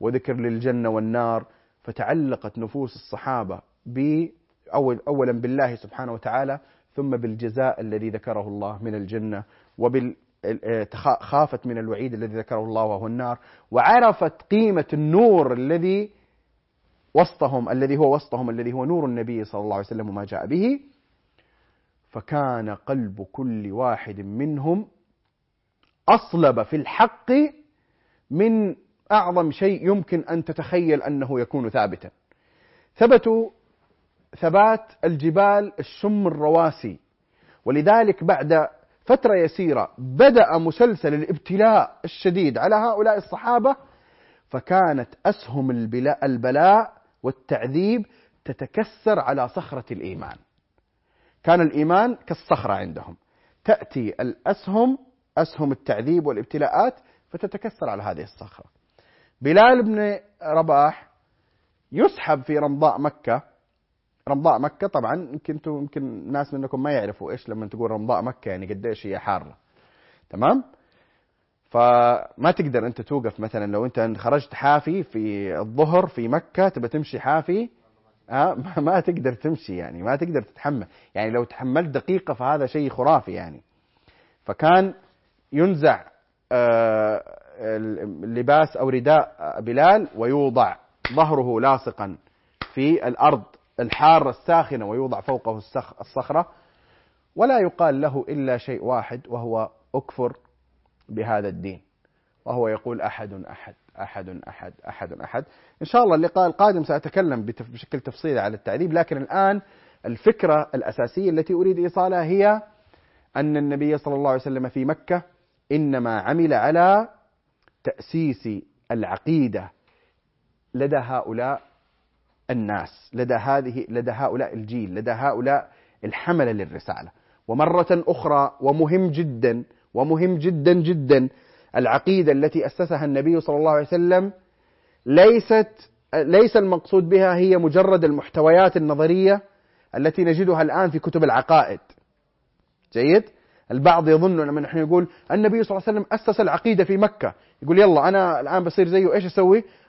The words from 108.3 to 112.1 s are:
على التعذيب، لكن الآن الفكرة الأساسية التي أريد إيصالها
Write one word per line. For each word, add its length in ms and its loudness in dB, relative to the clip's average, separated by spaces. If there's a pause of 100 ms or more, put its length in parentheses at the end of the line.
على 160 -4
التعذيب، 360 -4
لكن 240 0
الآن 440 0 (460)
الفكرة 680 0
الأساسية 560 -4
التي 240 -2
أريد 240 0
إيصالها 460 -2